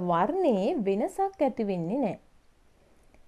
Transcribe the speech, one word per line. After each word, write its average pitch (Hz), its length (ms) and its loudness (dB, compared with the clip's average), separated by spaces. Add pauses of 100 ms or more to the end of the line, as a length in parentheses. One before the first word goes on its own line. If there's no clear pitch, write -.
වර්ණයේ 214 800 2
වෙනසක් 285 640 0
ඇති 226 200 -2
වෙන්නේ 185 340 -2
නැහැ. 208 180 -2 (1080)